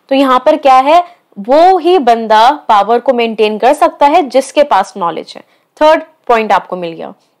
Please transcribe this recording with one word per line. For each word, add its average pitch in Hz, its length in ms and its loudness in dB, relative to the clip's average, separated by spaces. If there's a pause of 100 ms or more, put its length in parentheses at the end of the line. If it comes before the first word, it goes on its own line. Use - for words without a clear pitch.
तो 269 60 -2
यहाँ 262 300 0
पर 311 120 2
क्या 262 200 2
है, 311 260 2 (360)
वो 320 380 2
ही 349 220 0
बंदा 226 500 2 (200)
पावर 220 300 0
को 254 140 -2
मेंटेन 220 440 -4
कर 240 160 2
सकता 311 320 -2
है 311 200 2
जिसके 240 400 -2
पास 196 320 -2
नॉलेज 170 380 -8
है। - 80 -20 (340)
थर्ड 311 260 2 (240)
पॉइंट 220 260 0
आपको 180 220 -4
मिल 175 160 -10
गया। 165 220 -16 (260)